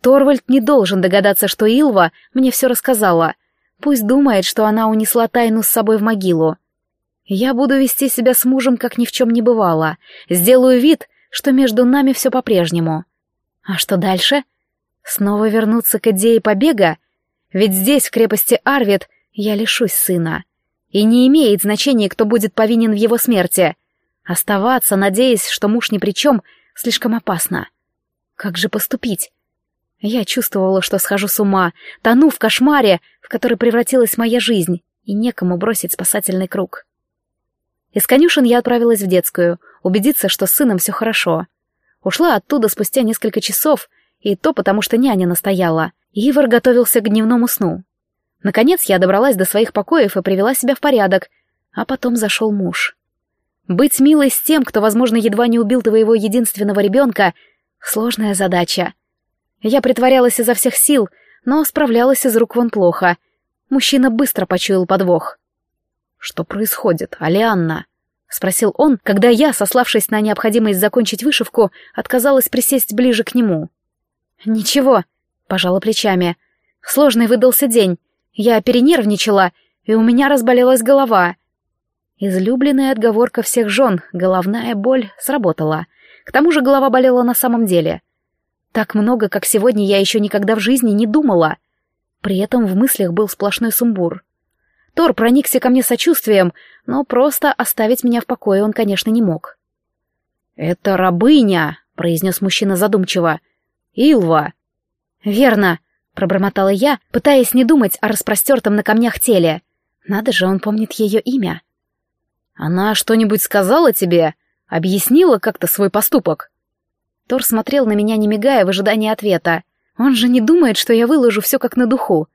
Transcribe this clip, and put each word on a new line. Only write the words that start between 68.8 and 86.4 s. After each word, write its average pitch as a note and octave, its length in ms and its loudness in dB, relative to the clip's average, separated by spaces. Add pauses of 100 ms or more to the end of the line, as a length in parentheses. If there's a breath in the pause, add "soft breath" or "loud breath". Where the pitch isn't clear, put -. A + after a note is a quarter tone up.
когда G3+ 280 2
я, B3+ 240 2
сославшись A3 560 -2
на G#3+ 100 -2
необходимость G#3+ 600 0
закончить G#3+ 440 -2
вышивку, - 480 0 (220 loud breath)
отказалась B3+ 560 0
присесть B3+ 440 -2
ближе A#3+ 300 0
к - 120 -8
нему. F3 340 -2 (720)
"Ничего", A3 600 0 (440)
пожала F#3+ 320 -2
плечами. F#3 560 -2 (460)
"Сложный A#3 460 2
выдался B3 400 2
день. G#3 320 2 (340)
Я A3 280 2
перенервничала, G#3+ 920 2 (320)
и G#3+ 80 -2
у A3+ 80 2
меня A#3+ 260 2
разболелась B3 540 2
голова". A3+ 560 2 (800)
Излюбленная B3+ 720 0
отговорка A3+ 520 0
всех A3 260 -2
жён, G3+ 320 0 (100)
головная F#3 640 -2
боль, A3+ 340 -2 (100)
сработала. E3 640 -2 (400 soft breath)
К - 80 -18
тому D#4 180 2